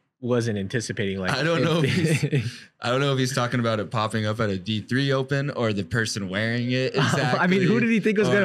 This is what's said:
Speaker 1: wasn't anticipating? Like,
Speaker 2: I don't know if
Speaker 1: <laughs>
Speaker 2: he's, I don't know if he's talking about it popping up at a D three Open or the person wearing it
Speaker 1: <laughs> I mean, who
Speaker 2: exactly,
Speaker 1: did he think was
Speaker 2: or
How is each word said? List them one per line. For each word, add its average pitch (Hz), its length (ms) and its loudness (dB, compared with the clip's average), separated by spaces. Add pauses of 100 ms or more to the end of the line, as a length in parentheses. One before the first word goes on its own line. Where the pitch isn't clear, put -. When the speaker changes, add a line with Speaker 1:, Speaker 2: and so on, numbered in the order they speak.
(200)
Speaker 1:
wasn't 117 380 0
anticipating? 98 600 -4
Like, 92 120 -2
Speaker 2:
I 131 140 -2
don't 165 180 0
know 165 200 2
if 131 120 2
Speaker 1:
<laughs> 160 280 2
Speaker 2:
he's, 120 380 -2 (200)
I 113 100 -4
don't 127 100 0
know 143 120 0
if 131 80 0
he's 127 140 0
talking 123 260 0
about 113 180 0
it 95 120 -6
popping 107 360 -2
up 107 140 -2
at 107 100 0
a 95 80 -2
D 104 220 -4
three 135 320 0
Open 139 380 -2
or 113 220 -2
the 101 120 -2
person 104 440 -2
wearing 113 440 -2
it 127 220 0
Speaker 1:
<laughs> - 40 2
I 127 480 2
mean, 185 160 4
who 190 140 4
Speaker 2:
exactly, 240 40 2
Speaker 1:
did 226 100 2
he 226 100 4
think 214 180 2
was 208 100 4
Speaker 2:
or 208 160 4